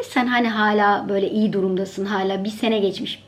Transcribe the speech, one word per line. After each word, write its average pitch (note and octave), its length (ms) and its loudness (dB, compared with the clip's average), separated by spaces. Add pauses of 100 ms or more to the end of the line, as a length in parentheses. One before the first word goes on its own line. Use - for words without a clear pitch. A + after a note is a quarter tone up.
Sen B3 240 0
hani A#3+ 200 2
hala G#3 640 2
böyle G3 200 0
iyi G#3+ 240 2
durumdasın. F#3+ 520 -2
Hala F#3+ 380 -2
bir G#3+ 60 -4
sene A3 300 0
geçmiş." - 480 -4